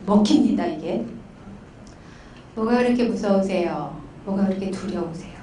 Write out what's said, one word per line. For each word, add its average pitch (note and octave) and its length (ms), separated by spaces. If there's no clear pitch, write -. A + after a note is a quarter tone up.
먹힙니다, G#3 600
이게. E3+ 380
뭐가 A3+ 220
그렇게 B3 280
무서우세요? F#3+ 960
뭐가 G3 220
그렇게 F#3+ 240
두려우세요? - 720